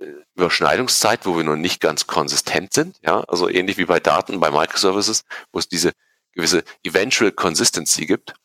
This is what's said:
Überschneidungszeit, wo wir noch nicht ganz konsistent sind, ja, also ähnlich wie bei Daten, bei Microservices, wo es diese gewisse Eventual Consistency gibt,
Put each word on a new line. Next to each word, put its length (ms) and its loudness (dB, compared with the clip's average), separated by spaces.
Überschneidungszeit, 920 0
wo 100 0
wir 80 0
noch 100 0
nicht 260 -2
ganz 260 0
konsistent 680 -2
sind, 300 -2
ja, 220 2
also 240 -2
ähnlich 280 -2
wie 80 -2
bei 160 2
Daten, 400 0
bei 100 2
Microservices, 760 0
wo 60 -6
es 100 -4
diese 240 0
gewisse 320 0
Eventual 480 2
Consistency 760 0
gibt, 280 -2